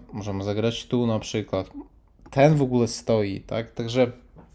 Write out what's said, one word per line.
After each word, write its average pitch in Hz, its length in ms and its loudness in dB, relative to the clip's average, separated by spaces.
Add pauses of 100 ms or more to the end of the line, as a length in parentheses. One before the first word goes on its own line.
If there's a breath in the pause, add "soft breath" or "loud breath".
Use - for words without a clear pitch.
(120)
możemy 98 320 -6
zagrać 107 420 -2
tu 120 200 0
na 110 120 0
przykład, 101 520 -6 (600)
ten 147 240 6
w 143 80 4
ogóle 123 260 2
stoi, 104 520 -2
tak? 113 320 -8
Także 120 400 0 (420)